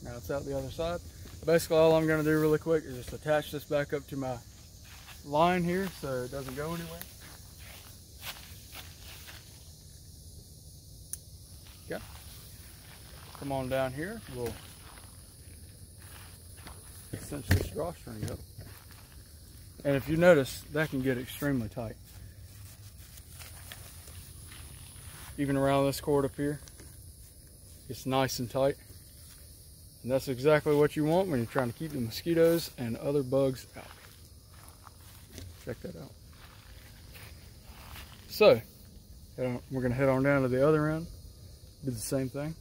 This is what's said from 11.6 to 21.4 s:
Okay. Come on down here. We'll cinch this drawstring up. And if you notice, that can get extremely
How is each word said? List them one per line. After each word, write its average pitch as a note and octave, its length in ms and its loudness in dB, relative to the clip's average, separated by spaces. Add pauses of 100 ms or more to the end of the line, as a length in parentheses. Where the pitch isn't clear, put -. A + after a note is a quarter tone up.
Okay. - 100 -8 (1400)
Come C#3 140 -6
on C3 160 -2
down C3 240 0
here. F3 260 -6 (160)
We'll A#2+ 200 -4 (2750)
cinch C#3+ 280 -10
this - 200 4
drawstring C3 640 -6
up. - 80 -8 (1500)
And C#3 120 4
if B2+ 120 -2
you D#3+ 80 2
notice, D#3+ 560 8
that D3+ 160 2
can C3+ 140 -2
get C3 160 2
extremely B2 500 -2